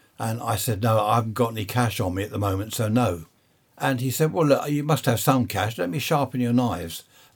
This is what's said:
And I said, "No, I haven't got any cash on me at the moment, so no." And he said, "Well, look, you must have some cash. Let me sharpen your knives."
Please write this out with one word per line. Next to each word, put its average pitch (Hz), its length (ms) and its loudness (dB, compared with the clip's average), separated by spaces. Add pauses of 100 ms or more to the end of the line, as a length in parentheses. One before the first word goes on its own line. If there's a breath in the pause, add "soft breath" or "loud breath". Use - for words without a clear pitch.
(180 soft breath)
And 113 220 -4
I 113 160 -2
said, 104 260 -2
"No, 110 220 4
I 110 120 2
haven't 110 180 -2
got 117 180 0
any 110 120 -4
cash 120 360 -2
on 90 140 -2
me 98 100 -2
at - 60 -8
the 110 80 -6
moment, 101 340 -2
so 110 160 -2
no." 104 380 0 (520)
And 135 220 -2
he 131 100 -2
said, 156 220 0
"Well, 170 140 2
look, 139 220 4
you 147 140 0
must 147 240 0
have 117 140 2
some 127 260 2
cash. 104 320 -2
Let 87 120 -2
me 156 100 -4
sharpen 139 400 0
your 120 120 2
knives." 90 520 0 (320 soft breath)